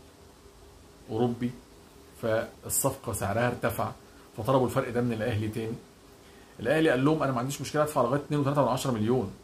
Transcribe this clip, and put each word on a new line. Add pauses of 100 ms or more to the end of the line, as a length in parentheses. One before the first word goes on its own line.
(1080)
أوروبي، (720)
فالصفقة
سعرها
ارتفع، (460)
فطلبوا
الفرق
ده
من
الأهلي
تاني. (840)
الأهلي
قال
لهم:
"أنا
ما
عنديش
مشكلة
أدفع
لغاية
اتنين
وتلاتة
من
عشرة
مليون (120)